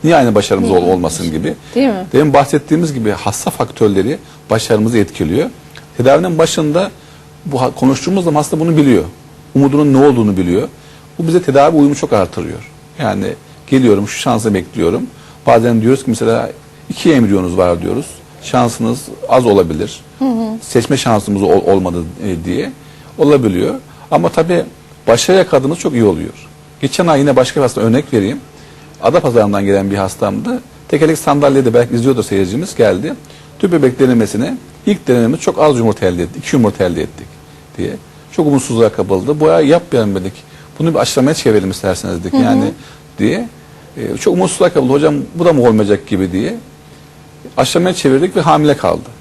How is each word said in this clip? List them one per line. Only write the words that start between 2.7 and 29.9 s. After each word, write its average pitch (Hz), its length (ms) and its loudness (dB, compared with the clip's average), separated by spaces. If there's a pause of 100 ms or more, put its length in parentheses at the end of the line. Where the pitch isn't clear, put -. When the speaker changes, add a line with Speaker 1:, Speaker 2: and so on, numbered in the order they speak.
Speaker 1:
gibi 110 180 -2
hasta - 400 -6
faktörleri 107 680 -2 (320)
başarımızı 113 480 0
etkiliyor. 101 520 -2 (480)
Tedavinin 156 400 2
başında 165 540 0 (540)
bu 139 160 -4
ha-, 127 140 0
konuştuğumuz 151 480 0
zaman 160 160 0
hasta 151 200 -4
bunu 165 180 0
biliyor. 127 260 4 (520)
Umudunun 139 380 4
ne 135 140 6
olduğunu 110 300 2
biliyor. 92 300 0 (520)
Bu 165 80 -4
bize 175 140 2
tedavi 147 360 2
uyumu 143 180 4
çok - 180 -4
artırıyor. 87 580 -4 (280)
Yani 98 260 -4 (420)
"Geliyorum, 107 400 2
şu - 120 -10
şansı 110 340 -2
bekliyorum." 92 540 -2 (400)
Bazen 117 340 4
diyoruz 131 220 2
ki - 60 -4
mesela 113 400 -2 (400)
"iki - 240 0
embriyonuz 98 440 2
var." 87 240 2
diyoruz. 98 240 -4 (380)
"Şansınız 120 560 -2 (300)
az 127 160 4
olabilir. 95 540 0 (200)
Speaker 2:
Hı 262 60 -2
hı. 226 200 -2 (160)
Speaker 1:
Seçme 131 360 -2
şansımız 104 460 -2
ol-, 90 220 2
olmadı." 90 380 0 (200)
e, 90 220 -6
diye 131 260 -6 (460)
olabiliyor. 131 580 2 (360)
Ama 165 180 0
tabii 170 340 0 (440)
başarıya 175 360 4
yakaladığımız 147 360 0
çok - 140 -4
iyi 117 100 2
oluyor. 82 300 0 (480)
Geçen 147 260 -2
ay 147 120 2
yine 143 160 2
başka 127 240 2
bir - 20 2
hasta 123 200 -2
örnek 113 320 0
vereyim. 107 260 -2 (640)
Adapazarı'ndan 110 640 2
gelen 98 260 0